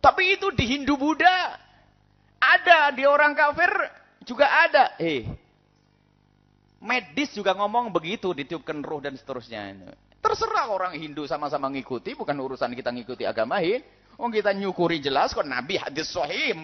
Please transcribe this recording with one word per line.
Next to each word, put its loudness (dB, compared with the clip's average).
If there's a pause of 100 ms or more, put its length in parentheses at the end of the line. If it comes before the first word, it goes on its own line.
Tapi 4
itu 0
di 2
Hindu 0
Buddha 2 (800)
ada, 6
di -2
orang 4
kafir 2 (560)
juga 2
ada. 4
Eh, -2 (1500)
medis -4
juga 2
ngomong 0
begitu, -2
ditiupkan -8
roh -8
dan -6
seterusnya. -12 (480)
Terserah -2
orang -4
Hindu -8
sama-sama -4
ngikuti, -8
bukan -6
urusan -4
kita -6
ngikuti -6
agama -2
Hindu. 0 (320)
Wong -4
kita 2
nyukuri 0
jelas 2
kok 0
Nabi -4
hadis -4
sahih -2